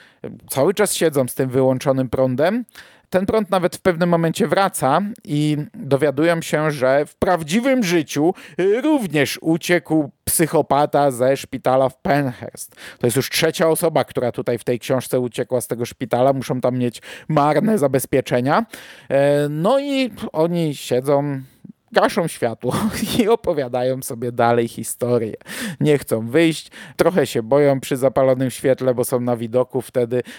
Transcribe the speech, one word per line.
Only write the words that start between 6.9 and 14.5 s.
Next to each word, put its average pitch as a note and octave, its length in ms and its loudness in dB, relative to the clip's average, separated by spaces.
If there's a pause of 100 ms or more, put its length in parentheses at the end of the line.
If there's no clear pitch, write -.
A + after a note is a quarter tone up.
w - 100 -20
prawdziwym G#3 680 0
życiu, E3 500 0 (260)
y, G3+ 220 2
również F#3+ 600 0
uciekł D#3 720 0 (120)
psychopata C#3+ 880 2
ze B2+ 260 0
szpitala C3 520 0
w - 80 -20
Penhurst. - 800 -4 (240)
To A#2+ 80 2
jest A#2+ 100 2
już C3 120 0
trzecia D#3+ 400 0
osoba, D#3 340 2
która A#2+ 280 -2
tutaj B2 260 -4